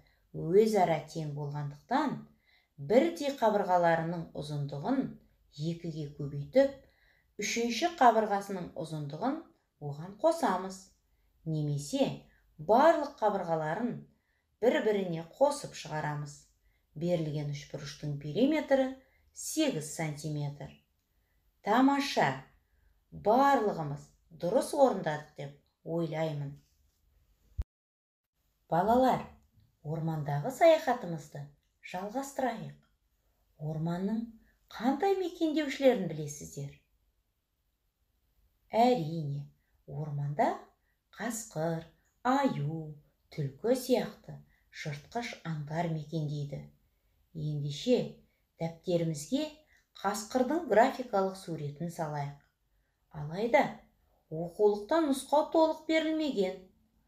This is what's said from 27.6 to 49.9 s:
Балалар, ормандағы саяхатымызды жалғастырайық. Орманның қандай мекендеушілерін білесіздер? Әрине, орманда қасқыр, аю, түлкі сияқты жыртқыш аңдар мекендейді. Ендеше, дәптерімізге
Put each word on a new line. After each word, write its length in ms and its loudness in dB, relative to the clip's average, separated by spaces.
Балалар, 560 4
ормандағы 720 -2
саяхатымызды 880 2
жалғастырайық. 960 -6
Орманның 640 -4
қандай 480 0
мекендеушілерін 880 2
білесіздер? 640 -10
Әрине, 720 2
орманда 680 -2
қасқыр, 680 -6
аю, 720 0
түлкі 440 -2
сияқты 600 -2
жыртқыш 640 -8
аңдар 480 -4
мекендейді. 720 -6
Ендеше, 600 0
дәптерімізге 840 -2